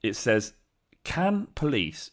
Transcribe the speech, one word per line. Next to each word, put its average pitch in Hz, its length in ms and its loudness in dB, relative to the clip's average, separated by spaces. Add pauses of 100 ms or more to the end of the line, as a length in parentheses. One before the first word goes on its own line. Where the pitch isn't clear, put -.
it 104 140 0
says, 107 360 2 (520)
"Can 202 500 0
police 110 580 -2